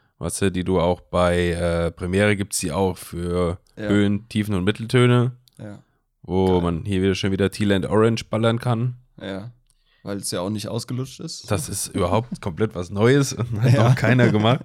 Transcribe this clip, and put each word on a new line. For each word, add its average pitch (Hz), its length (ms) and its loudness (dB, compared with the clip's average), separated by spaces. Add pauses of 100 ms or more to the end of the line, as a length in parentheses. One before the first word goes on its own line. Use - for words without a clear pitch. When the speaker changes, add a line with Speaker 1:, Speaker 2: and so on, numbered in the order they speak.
(200)
Speaker 1:
Weißt - 240 -6
du, 98 100 2
die 90 120 -2
du 92 160 0
auch 87 200 2
bei, 87 500 2
äh, 85 400 -2
Premiere 95 460 0
gibt's 98 240 -4
die 87 120 -4
auch 92 240 0
für 87 640 -4 (180)
Speaker 2:
Ja. 107 120 -8
Speaker 1:
Höhen, 101 400 0
Tiefen 107 260 -2
und 90 100 -2
Mitteltöne. 120 680 2 (260)
Speaker 2:
Ja. 104 240 -16 (400)
Speaker 1:
Wo 92 320 0
Speaker 2:
Geil. 90 80 4
Speaker 1:
man 85 220 -2
hier 98 180 -2
wieder 95 120 2
schön 98 180 -2
wieder 95 180 0
Teal 104 220 0
and 95 140 0
Orange 110 380 2
ballern 113 340 0
kann. 123 360 -2 (260)
Speaker 2:
Ja. 98 300 -10 (520)
Weil 101 160 -8
es - 120 -8
ja 95 100 -4
auch 92 100 -4
nicht 104 180 -6
ausgelutscht 127 520 -6
ist. - 300 -12
Speaker 1:
Das 95 180 -2
ist 98 200 -8
überhaupt 98 400 -2
<laughs> - 140 -10
komplett 101 320 -4
was 90 160 -8
Neues 123 420 2
und 110 300 -4
hat 127 100 6
Speaker 2:
Ja. 117 160 6
Speaker 1:
noch 127 80 4
keiner 120 340 4
gemacht. 107 340 4